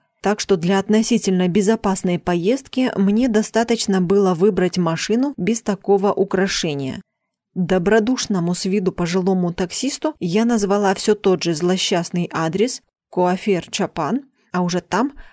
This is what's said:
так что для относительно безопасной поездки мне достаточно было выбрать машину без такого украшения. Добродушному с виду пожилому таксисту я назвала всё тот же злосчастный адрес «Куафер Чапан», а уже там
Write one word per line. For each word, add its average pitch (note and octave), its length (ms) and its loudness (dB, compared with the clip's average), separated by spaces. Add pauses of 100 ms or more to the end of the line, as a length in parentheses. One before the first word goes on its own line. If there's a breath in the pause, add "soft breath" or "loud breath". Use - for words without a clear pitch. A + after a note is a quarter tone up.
(220)
так G#3 200 0
что G3 160 0
для F3 220 2
относительно G3 680 2
безопасной F#3+ 720 0
поездки A#3+ 800 -2
мне G#3 320 2
достаточно A3 720 0
было F#3+ 320 2
выбрать F3+ 440 2
машину G#3 600 -2
без G#3+ 240 -2
такого G3 500 0
украшения. F#3 920 -2 (520)
Добродушному F#3 1000 0
с - 120 -6
виду F#3+ 260 0
пожилому F3+ 640 0
таксисту C4 680 -4
я F3+ 240 0
назвала G3+ 520 2
всё G#3 200 2
тот F#3 280 0
же E3+ 100 0
злосчастный F3 800 -2
адрес F3 480 -2 (280)
«Куафер F3+ 600 0
Чапан», F3+ 540 -4 (260)
а F3+ 100 -2
уже F3 200 -2
там B3 320 -2 (180 loud breath)